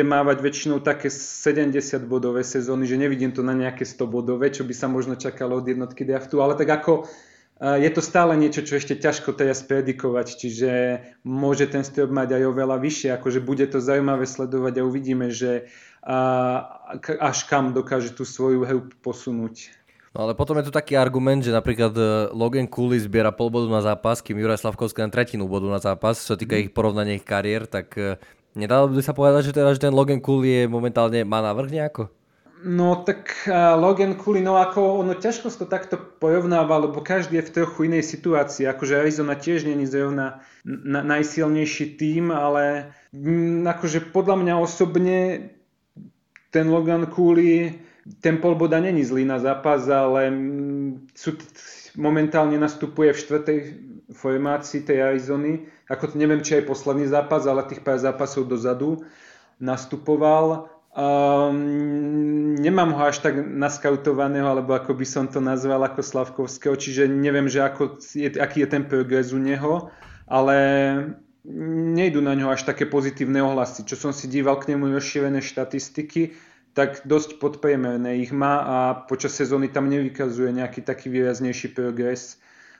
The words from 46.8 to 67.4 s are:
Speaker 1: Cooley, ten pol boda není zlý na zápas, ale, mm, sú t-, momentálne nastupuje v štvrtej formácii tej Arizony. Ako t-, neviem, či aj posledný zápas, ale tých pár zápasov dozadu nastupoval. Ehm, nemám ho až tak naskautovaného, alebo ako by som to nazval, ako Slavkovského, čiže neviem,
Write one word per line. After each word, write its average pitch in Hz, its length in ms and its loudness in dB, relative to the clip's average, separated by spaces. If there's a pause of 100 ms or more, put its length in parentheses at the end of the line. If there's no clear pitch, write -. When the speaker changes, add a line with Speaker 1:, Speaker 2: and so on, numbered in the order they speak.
Speaker 1:
Cooley, 170 720 4 (380)
ten 160 240 2
pol 170 160 2
boda 160 240 2
není 175 240 2
zlý 131 240 0
na 131 80 0
zápas, 135 480 0
ale, 135 480 2
mm, 139 800 -6
sú - 240 -8
t-, - 80 -20 (560)
momentálne 151 560 2
nastupuje 151 560 2
v 147 80 -6
štvrtej 151 380 -2 (500)
formácii 143 720 -4
tej 135 240 2
Arizony. 143 640 -2 (160)
Ako 139 240 -6
t-, 151 80 -8
neviem, 151 240 2
či 147 160 0
aj 147 80 2
posledný 139 400 -2
zápas, 143 400 0
ale 135 240 2
tých - 160 -14
pár 131 160 0
zápasov 131 480 -2
dozadu 127 560 -2 (560)
nastupoval. 151 1120 2 (180)
Ehm, 147 1700 2
nemám 170 400 2
ho 143 80 -2
až 143 160 0
tak 139 160 0
naskautovaného, 143 1120 0
alebo 131 240 0
ako 131 240 -2
by 131 80 -4
som 131 240 -4
to 139 80 -8
nazval, 131 480 0
ako 135 160 -4
Slavkovského, 131 760 -4
čiže 135 300 0
neviem, 139 420 2